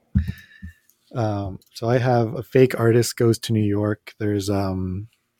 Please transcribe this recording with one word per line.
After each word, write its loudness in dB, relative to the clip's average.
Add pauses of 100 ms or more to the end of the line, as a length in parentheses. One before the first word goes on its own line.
(1120)
Um, -4 (140)
so -6
I 2
have 0
A -8
Fake 4
Artist 2
Goes 4
to -4
New 2
York. -2
There's, -2
um, -4 (320)